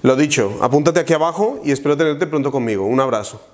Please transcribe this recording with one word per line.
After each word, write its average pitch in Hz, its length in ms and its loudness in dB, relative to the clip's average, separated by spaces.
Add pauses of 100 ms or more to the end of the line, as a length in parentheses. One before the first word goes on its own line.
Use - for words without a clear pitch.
Lo 131 120 4
dicho, 127 460 0
apúntate 147 400 2
aquí 160 140 0
abajo 170 500 0
y 147 80 2
espero 143 240 0
tenerte 151 320 0
pronto 143 240 -2
conmigo. 113 320 -2
Un 120 160 0
abrazo. 113 400 -4 (140)